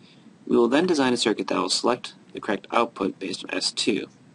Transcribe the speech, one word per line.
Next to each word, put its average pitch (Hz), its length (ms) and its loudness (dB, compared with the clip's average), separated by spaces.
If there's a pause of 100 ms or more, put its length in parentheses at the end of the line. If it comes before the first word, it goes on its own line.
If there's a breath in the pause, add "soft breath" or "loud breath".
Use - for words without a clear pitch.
(460 loud breath)
We - 100 2
will 120 120 6
then 147 180 4
design 139 280 2
a 120 40 0
circuit 101 300 0
that 95 100 -2
will 92 120 -2
select - 440 -2 (200)
the 98 60 -10
correct - 320 -6
output 113 480 0
based - 240 -8
on - 100 -8
S - 180 -4
two. - 360 -2 (280)